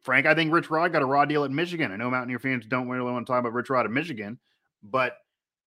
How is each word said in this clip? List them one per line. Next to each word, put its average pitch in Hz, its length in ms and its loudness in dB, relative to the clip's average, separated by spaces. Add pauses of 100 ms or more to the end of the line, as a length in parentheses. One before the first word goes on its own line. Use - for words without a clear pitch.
frank. 135 220 2
I 156 80 6
think 156 180 2
Rich 170 200 2
Rod 165 200 2
got 156 120 2
a - 20 2
raw 143 200 4
deal 147 180 2
at 135 80 -2
Michigan. 160 400 -2
I 95 40 -8
know 120 140 -4
Mountaineer 127 300 -2
fans 127 260 -4
don't 127 240 -2
really 127 220 -4
wanna 120 140 -4
talk 123 140 0
about 123 140 -2
Rich 120 160 -4
Rod 123 160 2
at 104 60 -4
Michigan, 120 480 -6 (420)
but 120 360 -2 (500)